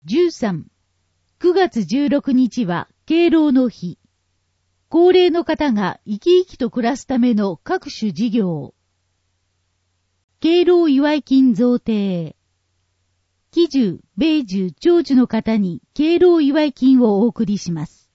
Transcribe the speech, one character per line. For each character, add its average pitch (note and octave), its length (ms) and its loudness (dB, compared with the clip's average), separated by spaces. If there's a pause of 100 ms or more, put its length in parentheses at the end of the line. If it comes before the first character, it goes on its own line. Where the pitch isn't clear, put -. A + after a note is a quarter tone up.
十 D#4+ 240 0
三、 F#3 360 -6 (720)
九 E4+ 160 0
月 - 280 0
十 A#3+ 280 -2
六 C#4+ 240 -2
日 B3+ 320 0
は E3+ 240 -6 (160)
敬 E4+ 240 2
老 D4+ 220 2
の B3+ 180 2
日。 - 280 -14 (920)
高 F4 220 4
齢 F4+ 180 4
の E4+ 160 -2
方 D#4 260 -2
が G#3 320 -4
生 G#3 140 -8
き F4+ 240 2
生 F#4 40 -6
き - 120 -20
と A#3+ 100 -4
暮 A#3 180 -4
ら C4 120 -2
す - 80 -18
た C4 100 -4
め B3 160 2
の G3 240 -2
各 F#4 320 -6
種 G#3+ 240 -8
事 G3+ 160 -4
業。 F3+ 460 -4 (1700)
敬 E4+ 260 2
老 F4 240 4
祝 D4 240 2
い D4 80 -4
金 C4 320 2
贈 A#3+ 220 0
呈。 G3 580 -4 (1160)
喜 E4 200 2
寿、 A3 300 -2 (180)
米 D#4 260 0
寿、 F#3 280 -6
長 F4 300 0
寿 C#4 120 -2
の A#3+ 120 4
方 A3+ 300 -4
に F#3 240 -4 (140)
敬 D#4+ 240 0
老 E4+ 240 4
祝 D4 220 0
い C#4+ 100 -4
金 B3+ 260 4
を G#3 200 2
お A#3+ 60 2
送 A3+ 200 -4
り G3+ 100 -4
し F3 160 -8
ま D#3+ 140 -8
す。 - 280 -20